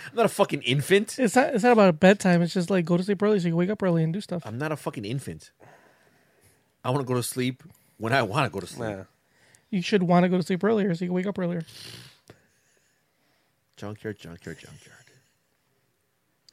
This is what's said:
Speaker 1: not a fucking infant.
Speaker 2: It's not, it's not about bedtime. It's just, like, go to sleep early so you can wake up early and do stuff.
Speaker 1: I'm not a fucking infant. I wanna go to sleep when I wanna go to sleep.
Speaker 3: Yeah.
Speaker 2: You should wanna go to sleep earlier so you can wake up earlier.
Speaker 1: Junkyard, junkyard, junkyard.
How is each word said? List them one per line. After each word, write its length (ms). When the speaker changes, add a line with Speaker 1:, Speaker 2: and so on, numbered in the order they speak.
Speaker 1:
not 140
a 20
fucking 320
infant. 580
Speaker 2:
It's 160
not, 200
it's 100
not 80
about 260
bedtime. 440
It's 100
just, 160
like, 160
go 140
to 40
sleep 200
early 180
so 60
you 60
can 40
wake 140
up 120
early 220
and 80
do 80
stuff. 240
Speaker 1:
I'm 140
not 140
a 40
fucking 300
infant. 460
I 60
wanna 140
go 100
to 80
sleep 400
when 160
I 120
wanna 260
go 100
to 60
sleep. 240
Speaker 3:
Yeah. 140
Speaker 2:
You 100
should 220
wanna 260
go 80
to 60
sleep 220
earlier 300
so 120
you 20
can 60
wake 120
up 120
earlier. 240
Speaker 1:
Junkyard, 400
junkyard, 400
junkyard. 360